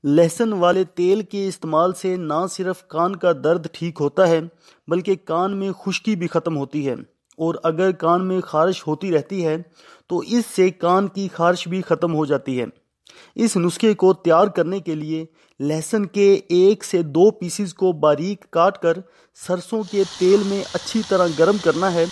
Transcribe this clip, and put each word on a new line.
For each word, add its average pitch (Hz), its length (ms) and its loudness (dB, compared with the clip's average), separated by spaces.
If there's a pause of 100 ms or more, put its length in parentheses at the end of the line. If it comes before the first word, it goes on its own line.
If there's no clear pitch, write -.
लहसुन 170 480 2
वाले 180 320 2 (100)
तेल 190 280 0
के 196 240 -6
इस्तेमाल 175 460 0
से 185 240 -4
ना 165 300 -4
सिर्फ 180 440 -8
कान 175 240 -2
का 175 180 2
दर्द 156 420 0
ठीक 165 240 -8
होता 151 280 2
है, 165 140 4 (480)
बल्कि 185 280 0
कान 185 380 -4
में 196 200 -4
खुश्की 202 420 -4
भी 170 100 -6
ख़त्म 165 280 -2
होती 143 300 -6
है। 127 120 -4 (420)
और 160 260 -4
अगर 170 280 0
कान 175 300 0
में 185 180 -2
ख़ारिश 175 460 0
होती 156 240 -4
रहती 170 320 -2
है, 156 140 0 (540)
तो 175 120 -4
इससे 208 480 0
कान 185 380 0
की 196 200 -6
ख़ारिश 175 400 0
भी 185 140 -4
ख़त्म 165 300 0
हो 156 140 0
जाती 135 300 -2
है। 120 100 -4 (680)
इस 220 200 0
नुस्खे 180 380 2
को 185 180 4
तैयार 175 360 4
करने 180 320 -2
के 160 140 -6
लिए 156 320 -6 (340)
लहसुन 156 440 -2 (100)
के 202 140 4 (240)
एक 196 320 4
से 175 180 0
दो 165 280 4
पीसेस 180 420 -8
को 185 260 0
बारीक 156 540 0
काट 180 240 2
कर 170 260 -2 (360)
सरसों 185 460 -6
के 196 200 -2
तेल 190 400 2
में 196 200 -4
अच्छी - 380 -4
तरह 175 360 0
गर्म 190 200 4
करना 170 300 0
है। 170 240 0